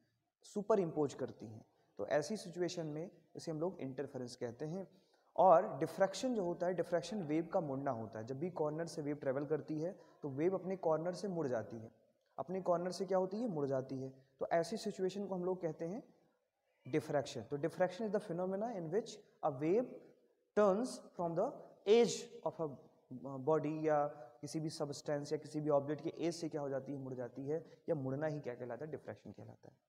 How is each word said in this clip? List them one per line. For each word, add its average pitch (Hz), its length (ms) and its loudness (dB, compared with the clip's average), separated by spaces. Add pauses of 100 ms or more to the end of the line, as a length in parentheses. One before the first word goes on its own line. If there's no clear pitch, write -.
(440)
सुपर 208 360 2
इम्पोज 151 340 2
करती 117 320 -8
हैं, 110 200 -14 (320)
तो 101 100 -4
ऐसी 156 300 2
situation 175 480 -4
में 156 260 -6 (240)
इसे 165 160 -6
हम 156 80 -4
लोग 180 200 -2
interference 131 560 -6
कहते 120 300 -6
हैं। 175 220 -6 (480)
और 180 420 10
diffraction 190 580 0
जो 208 80 0
होता 175 240 -2
है, 185 60 2
diffraction 170 500 0
wave 156 220 2
का 180 160 0
मुड़ना 139 300 -2
होता 110 280 -6
है। 113 60 -6
जब 135 140 -6
भी 180 100 -2
corner 165 360 -2
से 165 160 -6
wave 147 140 -2
travel 139 300 -2
करती 151 340 -2
है, 180 200 -4 (220)
तो 151 80 -4
wave 160 260 2
अपने 185 200 -4
corner 170 380 2
से 190 140 -4
मुड़ 165 200 0
जाती 117 300 -2
है। 110 140 -12 (480)
अपने 185 220 -4
corner 180 300 2
से 185 140 -4
क्या 185 120 2
होती 185 200 0
है? 247 100 -2
मुड़ 156 180 0
जाती 131 340 -2
है। 135 140 -8 (260)
तो - 80 -2
ऐसी 170 300 2
situation 196 500 -2
को 190 80 -4
हम 180 80 -2
लोग 185 180 0
कहते 165 240 -4
हैं 196 180 -6 (840)
diffraction। 147 540 0
तो 143 160 -6
diffraction 175 440 0
is 214 100 -2
the 208 80 2
phenomena 185 380 -2
in 196 360 -4
which 226 160 0 (360)
a 143 160 0
wave 196 240 4 (760)
turns 208 280 6
from 170 520 -2
the 254 120 2 (360)
edge 214 260 10 (340)
of 165 140 -4
a 156 80 0 (760)
body, 156 400 2
या 147 340 2 (220)
किसी 151 180 -6
भी 156 100 -2
substance 143 640 -4
या 151 60 2
किसी 147 240 -6
भी 151 80 0
object 143 340 2
के 160 60 -4
एज 165 260 -2
से 160 140 -4
क्या 151 120 -4
हो 139 80 -2
जाती 135 220 -4
है? 143 60 -6
मुड़ 131 160 -8
जाती 127 340 -8
है, 165 180 -2 (240)
या 165 60 2
मुड़ना 135 320 0
ही 151 120 -2
क्या 120 160 -6
कहलाता 120 300 -8
है? 160 60 -10
diffraction 110 400 -10
कहलाता 113 360 -18
है। - 60 -20 (160)